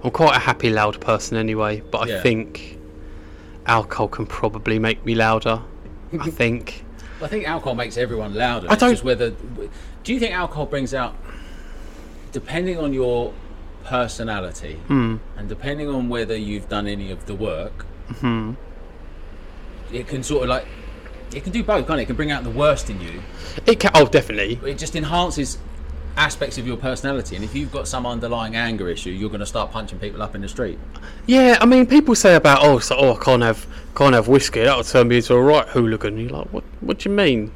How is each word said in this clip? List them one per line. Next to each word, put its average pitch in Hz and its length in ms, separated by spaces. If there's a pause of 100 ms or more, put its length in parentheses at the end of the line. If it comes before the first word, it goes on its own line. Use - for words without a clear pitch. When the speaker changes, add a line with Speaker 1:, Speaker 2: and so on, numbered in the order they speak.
Speaker 1:
I'm 123 80
quite 156 240
a 123 40
happy, 123 300
loud 107 320
person 113 360
anyway. 107 440 (100)
But 110 80
I 113 80
Speaker 2:
Yeah. 104 140
Speaker 1:
think - 560 (880)
alcohol 113 420
can - 180
probably 110 540
make 113 260
me 113 100
louder. 113 460 (260)
Speaker 2:
<laughs> - 320
Speaker 1:
I 151 100
think. - 560 (360)
Speaker 2:
I 156 60
think 190 200
alcohol 156 280
makes 117 220
everyone 107 380
louder. 117 340
Speaker 1:
I 208 40
Speaker 2:
It's 220 80
Speaker 1:
don't 247 100
Speaker 2:
just 220 120
whether, 120 280 (720)
do 226 100
you 262 60
think 226 160
alcohol 156 300
brings 131 280
out, 127 220 (1160)
depending 175 440
on 147 160
your 120 400 (520)
personality 107 880 (140)
Speaker 1:
Hmm. 117 280 (220)
Speaker 2:
and 104 100
depending 143 420
on 127 200
whether 113 260
you've 104 340
done 104 180
any 101 240
of 90 140
the 104 80
work, 95 520 (260)
Speaker 1:
Mm-hmm. 113 400 (1400)
Speaker 2:
it 120 140
can 131 160
sort 143 200
of, 123 60
like, 127 160 (680)
it 143 100
can 185 100
do 233 100
both, 151 240
can't 160 120
it? 117 40
It - 40
can 123 80
bring 151 160
out 135 120
the 123 80
worst 139 380
in 101 120
you. 85 200 (440)
Speaker 1:
It 226 140
can, - 160
oh, 151 100
definitely. 117 540 (100)
Speaker 2:
It 143 80
just 156 180
enhances 156 640 (600)
aspects 147 400
of 120 100
your 123 100
personality, 131 580
and 95 80
if 110 120
you've 143 160
got 139 160
some 123 180
underlying 117 500
anger 113 340
issue, 85 200
you're 95 200
gonna 104 160
start 104 260
punching 101 280
people 101 220
up 104 140
in 98 60
the 101 60
street. 98 300 (480)
Speaker 1:
Yeah, 254 340
I 220 60
mean, 254 220
people 277 280
say 185 200
about, 143 260
"Oh, 143 180
so, 127 180
oh, 131 180
I - 80
can't 123 200
have, 113 220 (300)
can't 139 180
have 113 160
whiskey, 131 340
that'll 127 220
turn 120 240
me 120 80
into 120 160
a 123 80
right 139 260
hooligan." 110 500
You're 117 120
like, - 240
"What, - 100 (160)
what - 200
do 202 100
you 202 60
mean?" 135 400